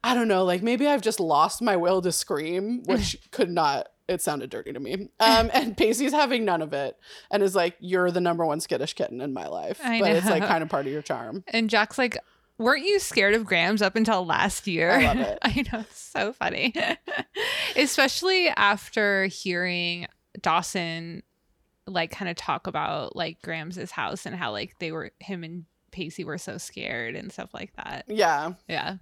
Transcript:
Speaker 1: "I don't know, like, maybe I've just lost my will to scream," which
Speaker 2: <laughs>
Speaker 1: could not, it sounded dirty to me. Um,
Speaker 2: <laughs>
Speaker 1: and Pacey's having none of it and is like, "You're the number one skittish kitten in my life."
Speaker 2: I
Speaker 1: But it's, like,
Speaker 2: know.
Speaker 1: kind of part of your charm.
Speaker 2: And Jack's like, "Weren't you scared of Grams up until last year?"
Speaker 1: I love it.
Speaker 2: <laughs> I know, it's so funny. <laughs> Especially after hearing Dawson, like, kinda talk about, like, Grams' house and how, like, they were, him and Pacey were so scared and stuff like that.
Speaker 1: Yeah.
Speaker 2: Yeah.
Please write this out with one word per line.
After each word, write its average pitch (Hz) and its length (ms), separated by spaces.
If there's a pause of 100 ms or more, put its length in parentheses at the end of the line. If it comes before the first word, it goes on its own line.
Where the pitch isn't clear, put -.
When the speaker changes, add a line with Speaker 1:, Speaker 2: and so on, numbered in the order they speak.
Speaker 1:
"I 247 120
don't 233 120
know, 190 160
like, 180 200
maybe 240 240
I've 285 140
just 220 180
lost 160 420
my 214 140
will 180 260
to 175 100
scream," 180 760
which 226 400
Speaker 2:
<laughs> - 60
Speaker 1:
could 190 200
not, 151 360 (200)
it 180 140
sounded 147 280
dirty - 240
to - 60
me. 185 300 (100)
Um, 226 300
Speaker 2:
<laughs> - 40
Speaker 1:
and 233 240
Pacey's 277 360
having 254 320
none 175 160
of 147 120
it 139 240 (320)
and 202 140
is 190 120
like, 175 240
"You're 180 320
the 175 100
number 170 240
one 156 140
skittish - 340
kitten - 280
in 139 120
my 87 140
life." 85 360
Speaker 2:
I 226 160
Speaker 1:
But 185 120
it's, 170 140
like, 196 160
Speaker 2:
know. 208 60
Speaker 1:
kind 165 160
of 151 60
part 143 180
of 135 40
your 147 120
charm. 123 460
Speaker 2:
And 226 200
Jack's 220 280
like, 247 200 (400)
"Weren't 269 280
you 403 140
scared 208 360
of 226 100
Grams 190 380
up 196 120
until 214 300
last - 400
year?" 165 260
Speaker 1:
I 262 140
love 240 140
it. 214 200
Speaker 2:
<laughs> - 40
I 233 280
know, 226 100
it's - 180
so 208 340
funny. - 400 (520)
<laughs> - 500
Especially 330 720
after 202 800
hearing 175 800 (340)
Dawson, 165 840 (640)
like, 175 260
kinda 175 220
talk - 340
about, 151 480
like, 165 260
Grams' 175 500
house - 340
and - 100
how, 131 160
like, 104 280
they 160 120
were, 160 280
him 180 240
and 165 220 (260)
Pacey 175 320
were 156 140
so - 200
scared - 580
and - 160
stuff - 220
like - 240
that. 135 300
Speaker 1:
Yeah. 170 460 (140)
Speaker 2:
Yeah. 165 340